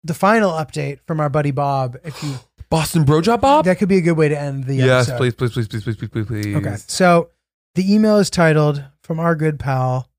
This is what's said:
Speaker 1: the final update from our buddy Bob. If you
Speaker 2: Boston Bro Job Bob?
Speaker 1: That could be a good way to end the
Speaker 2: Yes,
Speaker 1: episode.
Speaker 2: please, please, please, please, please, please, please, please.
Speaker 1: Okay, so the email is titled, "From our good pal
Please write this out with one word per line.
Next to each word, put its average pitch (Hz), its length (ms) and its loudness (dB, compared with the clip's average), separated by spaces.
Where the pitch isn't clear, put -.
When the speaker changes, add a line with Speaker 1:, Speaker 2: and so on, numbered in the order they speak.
Speaker 1:
the 165 120 -6
final 208 360 2
update 147 540 -6
from 160 140 -4
our 147 100 0
buddy 143 220 0
Bob. 135 520 -2
If - 200 -16
you 143 100 -6
Speaker 2:
Boston 160 320 0
Bro 156 180 4
Job 233 200 2
Bob? 285 240 4
Speaker 1:
That 180 120 2
could 202 120 0
be 196 80 4
a 180 40 2
good 165 160 0
way 156 100 2
to 147 120 -2
end 139 260 -6
the 135 100 -4
Speaker 2:
Yes, 127 320 4
Speaker 1:
episode. - 100 -6
Speaker 2:
please, 123 180 -2
please, 123 180 -4
please, 117 140 -4
please, 110 160 -8
please, 113 140 -4
please, 110 120 -12
please, 110 160 -6
please. 104 300 -6
Speaker 1:
Okay, 101 200 -4
so 175 420 2
the 185 180 0
email 214 240 4
is 202 140 2
titled, 151 520 2
"From 160 160 -8
our 170 160 0
good 151 240 -4
pal 127 600 -4